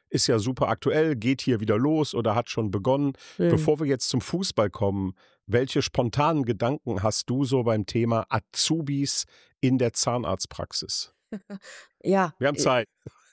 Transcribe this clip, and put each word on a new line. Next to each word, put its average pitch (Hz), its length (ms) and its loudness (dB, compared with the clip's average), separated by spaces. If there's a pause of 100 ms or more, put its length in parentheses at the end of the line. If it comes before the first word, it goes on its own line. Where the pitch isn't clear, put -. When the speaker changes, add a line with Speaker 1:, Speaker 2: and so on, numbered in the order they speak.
(100)
Speaker 1:
Ist - 180 0
ja 120 100 4
super 123 300 0
aktuell, 151 480 2
geht 123 240 0
hier 123 180 0
wieder 107 180 0
los 147 380 0
oder 113 220 0
hat 120 140 -2
schon 110 200 -2
begonnen.“ 131 440 0 (220)
Speaker 2:
Hm. 175 120 2
Speaker 1:
Bevor 156 320 2
wir 156 60 0
jetzt 135 240 0
zum 127 100 0
Fußball 143 500 -2
kommen, 98 440 -2 (320)
welche 127 360 0
spontanen 143 600 0
Gedanken 117 580 -2
hast - 260 0
du 131 160 0
so 127 200 2
beim 110 200 2
Thema 117 440 0
Azubis 139 960 -2 (360)
in 131 180 4
der 120 140 2
Zahnarztpraxis? - 1200 -4 (200)
Speaker 2:
<laughs> 202 280 -16 (420)
Ja. 185 360 2
Speaker 1:
Wir 135 100 2
haben 147 80 -2
Zeit. 127 300 2 (460)